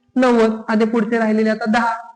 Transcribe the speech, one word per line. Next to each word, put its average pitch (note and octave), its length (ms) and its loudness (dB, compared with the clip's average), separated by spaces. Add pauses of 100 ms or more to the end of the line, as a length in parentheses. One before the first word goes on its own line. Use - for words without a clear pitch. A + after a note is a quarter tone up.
(160)
नव्वद. A#3 360 4 (160)
आणि A3 160 0
पुढचे A3+ 340 -2
राहिलेले A3 320 0
आता G#3+ 220 -4
दहा A#3 200 0 (240)